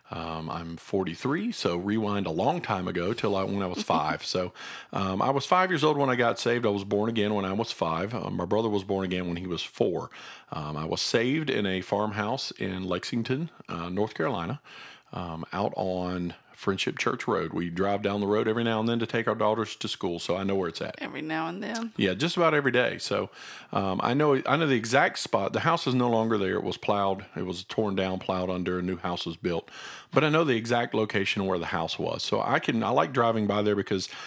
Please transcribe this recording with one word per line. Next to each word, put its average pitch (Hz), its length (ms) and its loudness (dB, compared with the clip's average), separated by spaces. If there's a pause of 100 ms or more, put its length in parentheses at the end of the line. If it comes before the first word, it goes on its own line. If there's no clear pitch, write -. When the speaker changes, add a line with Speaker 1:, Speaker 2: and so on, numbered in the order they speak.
(120)
Speaker 1:
um, 80 400 -6
I'm 82 260 -6
forty-three, 123 760 -2
so 87 260 0
rewind 101 500 0
a 82 40 -2
long 123 300 0
time 92 260 -2
ago 90 240 0
till 101 240 0
I, 95 80 2
when 101 200 -2
I - 20 0
was 90 180 -4
Speaker 2:
<laughs> - 0 -
Speaker 1:
five. 76 400 0
So, 90 300 -2 (400)
um, 95 260 0
I 131 120 2
was 139 160 0
five 185 240 4
years 147 120 2
old 151 140 4
when 135 140 2
I 123 40 2
got 117 220 2
saved. 120 260 2
I 107 60 4
was 101 140 0
born 104 260 2
again 107 240 2
when 98 100 2
I 95 100 -2
was 110 180 -2
five. 87 420 -2
Um, 98 240 -4
my 87 80 0
brother 107 240 2
was 101 140 0
born 95 200 0
again 90 240 -2
when 87 100 -2
he 90 100 -6
was 82 160 -4
four. - 480 -2 (400)
Um, 76 260 -6
I 78 80 -4
was 90 160 -2
saved 131 480 0
in 113 160 0
a 95 160 0
farmhouse 104 680 -2
in 95 320 -6
Lexington, 117 640 -2 (180)
uh, 87 220 -6
North 101 240 -2
Carolina, 123 480 -2 (500)
um, 82 400 -6
out 98 240 -2
on 90 600 -2 (180)
Friendship - 440 -2
Church - 300 0
Road. 82 240 2
We 87 180 -2
drive 98 320 2
down 101 200 0
the 98 60 2
road 107 200 4
every 113 160 2
now 113 160 2
and 113 80 2
then 117 120 2
to 113 60 0
take 117 220 0
our 110 80 2
daughters 110 400 2
to - 140 -6
school, 87 300 -2
so 90 180 0
I 98 60 -2
know 98 120 2
where 90 140 2
it's - 120 -8
at. - 180 -6
Speaker 2:
Every - 220 -8
now 160 260 -4
and 185 140 -6
then? 226 360 -6
Speaker 1:
Yeah, 95 160 4
just 147 240 0
about 165 160 6
every 143 180 2
day. 117 260 2
So, 101 320 -2 (440)
um, 98 280 2
I 117 120 2
know, 143 320 4
I 131 100 4
know 160 100 2
the 135 100 4
exact 120 440 2
spot. 101 320 0
The 123 80 0
house 165 260 2
is 127 80 2
no 123 160 4
longer 113 280 4
there. 95 180 2
It 95 80 0
was - 140 -2
plowed. 98 480 0 (100)
It 90 100 -4
was 90 200 -6
torn 104 300 0
down, 92 240 0
plowed 92 300 0
under. 90 300 0
A - 20 -2
new 90 140 -2
house 87 300 -4
was 85 100 -6
built. 85 340 -2 (440)
But 135 100 6
I 151 60 4
know 160 160 4
the 127 100 4
exact 117 380 0
location 104 520 0
where 92 140 0
the 82 80 -4
house 82 320 -2
was. 82 240 -2
So 104 180 0
I 131 180 2
can, 113 240 0
I 98 60 0
like 147 220 2
driving 113 360 2
by 104 140 2
there 104 140 4
because 95 320 -2 (200)